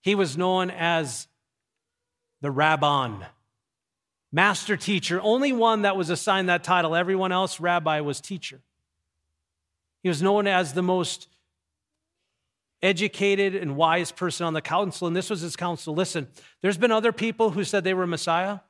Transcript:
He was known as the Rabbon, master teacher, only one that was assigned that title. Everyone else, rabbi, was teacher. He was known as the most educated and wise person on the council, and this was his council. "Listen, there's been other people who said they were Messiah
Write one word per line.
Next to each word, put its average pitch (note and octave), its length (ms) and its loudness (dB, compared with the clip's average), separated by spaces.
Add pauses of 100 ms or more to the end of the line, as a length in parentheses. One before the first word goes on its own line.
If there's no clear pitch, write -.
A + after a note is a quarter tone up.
He G3+ 140 2
was D#3+ 220 0
known F#3 320 0
as E3 580 -2 (1120)
the C#3+ 100 -2
Rabbon, C#3 720 2 (1040)
master F#3+ 460 2
teacher, G3+ 440 -2
only B3+ 300 2
one A3+ 300 2
that G3 160 2
was E3+ 120 -2
assigned F#3+ 380 0
that F3 160 2
title. E3+ 320 2
Everyone F#3 380 0
else, F#3 260 -2
rabbi, D#3+ 400 0
was C#3+ 220 -4
teacher. D#3+ 400 -12 (1400)
He F#3 40 0
was D#3+ 140 0
known G3+ 260 4
as F3+ 260 2
the F3+ 100 0
most F3+ 440 0 (1500)
educated G3 760 0
and D#3 200 -4
wise E3 340 2
person F3+ 360 -6
on E3 80 -2
the D#3 80 -2
council, F3+ 440 -2
and E3+ 80 -2
this F3+ 160 -4
was F#3 120 -4
his E3+ 160 -8
council. E3+ 360 -6
"Listen, E3+ 360 -4 (320)
there's F#3+ 160 0
been A#3 140 4
other A3 200 2
people A3+ 380 -2
who F#3 160 -2
said G3 180 0
they F#3+ 100 0
were F#3 140 -2
Messiah F3 600 -2